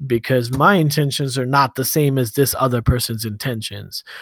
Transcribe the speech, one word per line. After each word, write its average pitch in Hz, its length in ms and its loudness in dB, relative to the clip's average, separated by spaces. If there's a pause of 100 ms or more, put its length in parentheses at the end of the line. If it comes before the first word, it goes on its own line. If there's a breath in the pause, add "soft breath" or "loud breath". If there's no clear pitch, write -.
because 123 460 0
my 156 240 4
intentions 143 600 0
are 127 80 -2
not 135 300 2
the 127 100 -2
same 143 320 2
as 123 160 0
this 139 260 2
other 123 220 0
person's 120 440 0
intentions, 113 760 -8 (180 loud breath)